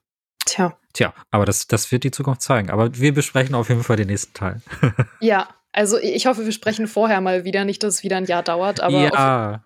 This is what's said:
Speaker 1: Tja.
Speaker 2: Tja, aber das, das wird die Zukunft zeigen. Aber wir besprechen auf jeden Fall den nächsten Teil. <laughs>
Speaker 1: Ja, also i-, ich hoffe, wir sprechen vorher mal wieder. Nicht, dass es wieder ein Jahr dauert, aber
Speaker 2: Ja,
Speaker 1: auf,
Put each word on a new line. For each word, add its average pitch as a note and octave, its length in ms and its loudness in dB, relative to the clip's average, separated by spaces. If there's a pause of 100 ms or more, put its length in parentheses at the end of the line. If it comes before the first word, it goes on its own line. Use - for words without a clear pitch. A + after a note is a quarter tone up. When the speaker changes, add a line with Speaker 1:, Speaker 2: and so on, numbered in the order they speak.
(460)
Speaker 1:
Tja. - 320 -2 (160)
Speaker 2:
Tja, - 200 0 (180)
aber G#2 140 4
das, G2 220 -2
das - 260 -2
wird B2 100 0
die C3+ 80 -2
Zukunft C3+ 300 -4
zeigen. A2 280 0
Aber A#2 300 0
wir C#3+ 140 4
besprechen C3+ 420 0
auf A#2+ 140 -2
jeden A#2 140 2
Fall A#2+ 120 2
den G#2 120 0
nächsten G2 260 -4
Teil. G2+ 280 -6 (200)
<laughs> B2+ 100 4 (300)
Speaker 1:
Ja, G3+ 260 2 (240)
also G#3 260 2
i-, - 140 -2
ich - 160 -2
hoffe, A3+ 180 0
wir A3 60 -4
sprechen G#3+ 360 -4
vorher G#3 340 0
mal F#3 240 0
wieder. G3 180 -2
Nicht, G3+ 200 -4
dass G3+ 120 -2
es - 80 -6
wieder F#3+ 140 -2
ein F#3 80 -2
Jahr F3 180 0
dauert, F3+ 380 -2
aber D3 180 4
Speaker 2:
Ja, C3+ 560 2
Speaker 1:
auf, A2 100 -12